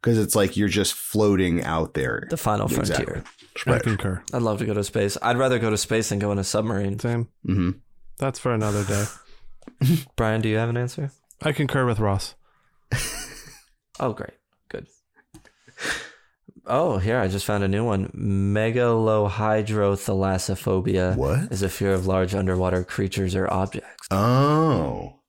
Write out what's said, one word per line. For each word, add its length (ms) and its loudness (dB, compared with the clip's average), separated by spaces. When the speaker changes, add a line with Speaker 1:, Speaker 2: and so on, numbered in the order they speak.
Speaker 1:
'Cause 160 4
it's 160 2
like 220 2
you're 140 2
just 240 0
floating 720 2
out 280 -2
there. 360 -2
Speaker 2:
The 80 -2
final 300 0
Speaker 1:
Exactly. 360 -2
Speaker 2:
frontier. 200 -8
Speaker 3:
I 40 4
Speaker 1:
Right. 120 2
Speaker 3:
concur. 480 -2
Speaker 2:
I'd 120 -2
love 160 0
to 60 -2
go 80 0
to 120 0
space. 360 -2
I'd 160 0
rather 220 2
go 100 0
to 80 2
space 300 0
than 120 -2
go 120 0
in 80 0
a 60 -2
submarine. 540 -2
Speaker 3:
Same. 280 -2
Speaker 1:
Mm-hmm. 260 2
Speaker 3:
That's 220 -4
for 140 0
another 320 0
day. 180 -2
Speaker 2:
<laughs> 80 -20
Brian, 240 2
do 80 0
you 80 2
have 140 0
an 80 0
answer? 340 -4
Speaker 3:
I 100 0
concur 340 0
with 140 2
Ross. 360 0
Speaker 2:
<laughs> 40 -2
Oh, 140 -2
great. 220 -12
Good. 180 -12
Oh, 340 2
here, 200 2
I 80 2
just 180 -2
found 200 0
a 20 2
new 160 0
one. 320 0
Megalohydrothalassophobia 3000 2
Speaker 1:
What? 360 0
Speaker 2:
is 120 -2
a 60 0
fear 240 0
of 140 0
large 280 2
underwater 480 0
creatures 520 -2
or 160 0
objects. 600 -6
Speaker 1:
Oh. 1040 2